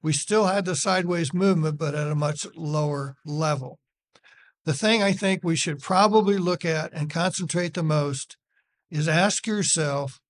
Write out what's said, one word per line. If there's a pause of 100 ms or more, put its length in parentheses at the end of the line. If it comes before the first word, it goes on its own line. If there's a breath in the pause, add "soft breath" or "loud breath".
We
still
had
the
sideways
movement,
but
at
a
much
lower
level. (880 soft breath)
The
thing
I
think
we
should
probably
look
at
and
concentrate
the
most (540)
is
ask
yourself